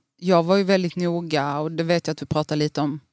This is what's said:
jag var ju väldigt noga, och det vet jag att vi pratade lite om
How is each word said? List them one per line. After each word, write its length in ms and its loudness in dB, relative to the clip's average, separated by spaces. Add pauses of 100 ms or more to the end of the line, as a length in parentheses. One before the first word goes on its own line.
(160)
jag 260 4
var 140 2
ju 80 2
väldigt 320 0
noga, 640 -2
och 140 -4
det 120 -4
vet 220 0
jag 80 -4
att 80 -10
vi 40 -10
pratade 320 -2
lite 220 0
om 200 -2 (120)